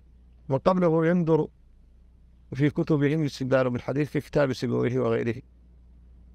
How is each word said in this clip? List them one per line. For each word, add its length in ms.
وقبله 580
يندر 400
في 180
كتبهم 500
الاستدلال 500
بالحديث 400
في 100
كتاب 320
سيبويه 460
وغيره. 440